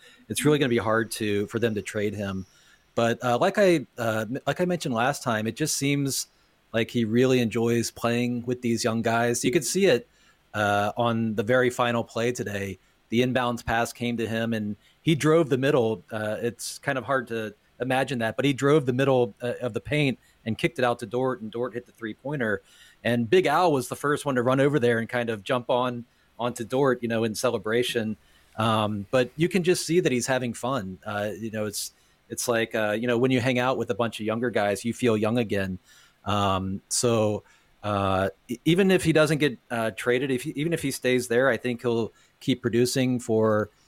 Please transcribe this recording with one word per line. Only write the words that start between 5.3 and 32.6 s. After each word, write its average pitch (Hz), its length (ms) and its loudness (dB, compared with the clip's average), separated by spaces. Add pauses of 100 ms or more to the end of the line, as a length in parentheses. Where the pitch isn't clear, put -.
it 117 80 -2
just 151 220 -4
seems 139 500 -2 (460)
like 113 180 0
he 120 140 0
really 123 340 4
enjoys 117 540 0
playing 120 540 -2
with 123 160 -4
these 117 200 0
young 113 180 0
guys. 117 440 0
You 135 80 2
could 170 120 0
see 190 220 0
it 123 220 2 (460)
uh, 104 420 2
on 113 380 0
the 110 80 -2
very 123 280 2
final 120 340 0
play 117 280 -2
today, 98 460 -6 (300)
the 113 140 2
inbounds 123 420 0
pass 117 280 0
came 120 240 -6
to 113 100 -2
him 113 260 -2
and 107 240 -4 (260)
he 160 120 2
drove 156 340 4
the 131 100 2
middle. 127 540 2
Uh, 107 280 -4
it's - 380 -6
kind 135 200 -4
of 117 60 -6
hard 127 240 -2
to 110 260 -8 (260)
imagine 131 380 -2
that, 110 180 -2
but 127 80 0
he 143 80 4
drove 143 340 2
the 131 60 2
middle, 127 500 2
uh, 120 180 -4
of 120 140 -6
the 113 60 -6
paint 143 380 0 (260)
and 110 120 -4
kicked - 220 -4
it 127 60 0
out 120 140 2
to 117 80 -10
Dort, 123 340 -2
and 110 100 -12
Dort 117 240 -6
hit 120 120 -10
the - 60 -20
three-pointer. 113 680 -4 (420)
And 117 240 0
Big 185 180 4
Al 160 260 4
was 131 160 0
the 131 80 -8
first 143 280 -2
one 139 120 -2
to 123 60 2
run 127 180 2
over 143 180 4
there 120 200 4
and 113 100 -4
kind 120 220 -2
of 107 120 -6
jump 123 280 -2
on, 123 340 0 (340)
onto 120 260 -4
Dort, 131 380 2
you 117 60 -2
know, 113 160 0
in 110 100 -2
celebration. 113 840 -2 (400)
Um, 107 540 0
but 127 260 2
you 165 120 0
can 185 140 -2
just 170 240 0
see 165 140 2
that 160 120 2
he's 120 140 0
having 127 260 -2
fun. 107 520 -6
Uh, 104 340 -4
you 110 120 -8
know, 107 160 -4
it's, - 260 -8 (360)
it's - 200 -6
like, 113 260 0